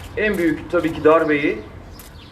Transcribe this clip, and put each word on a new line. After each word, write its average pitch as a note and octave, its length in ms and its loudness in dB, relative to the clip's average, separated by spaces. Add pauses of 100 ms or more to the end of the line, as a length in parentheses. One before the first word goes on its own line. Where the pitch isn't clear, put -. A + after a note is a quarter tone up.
(180)
en G#3 200 0
büyük E3 340 0
tabii E3 220 0
ki D3 100 -8
darbeyi D#3 540 4 (760)